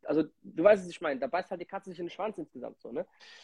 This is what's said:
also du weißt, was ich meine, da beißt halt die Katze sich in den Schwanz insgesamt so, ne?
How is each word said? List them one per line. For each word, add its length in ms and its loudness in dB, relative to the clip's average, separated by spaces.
also 180 4
du 200 -4
weißt, 200 8
was 80 -8
ich 100 -12
meine, 180 0
da 60 0
beißt 240 -2
halt 120 -6
die 40 -8
Katze 240 -10
sich 80 -12
in 80 -6
den 60 -8
Schwanz 260 -6
insgesamt 420 -12
so, 120 -14
ne? 160 -4